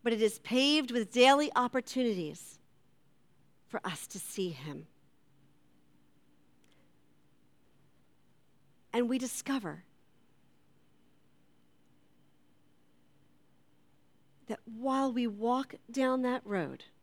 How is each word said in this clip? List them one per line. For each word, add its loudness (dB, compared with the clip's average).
but 0
it 0
is 2
paved 2
with -2
daily 8
opportunities -2
for -6
us -8
to -14
see -6
him. -12
And 0
we 0
discover -6
that -8
while -2
we 0
walk -2
down 2
that 0
road -4